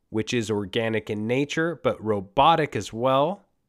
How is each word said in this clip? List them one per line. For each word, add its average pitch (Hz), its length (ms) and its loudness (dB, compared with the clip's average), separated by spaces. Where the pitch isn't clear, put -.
which 107 240 -4
is 113 160 0
organic 110 600 -2
in 107 160 -4
nature, 143 560 -2
but 107 200 -2
robotic 135 720 2
as 101 160 -6
well. 135 520 0